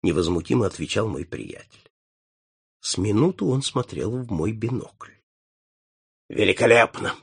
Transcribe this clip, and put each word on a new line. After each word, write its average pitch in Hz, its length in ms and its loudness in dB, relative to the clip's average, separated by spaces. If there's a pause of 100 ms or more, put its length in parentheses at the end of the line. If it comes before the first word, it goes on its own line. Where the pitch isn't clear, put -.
невозмутимо 87 600 2
отвечал 101 420 -2
мой 76 180 -6
приятель. - 640 -16 (920)
С - 160 -6
минуту 113 500 2
он 135 140 0
смотрел 110 500 -4
в 123 200 -6
мой 87 200 -2
бинокль. 113 640 -8 (1160)
"Великолепно! - 920 4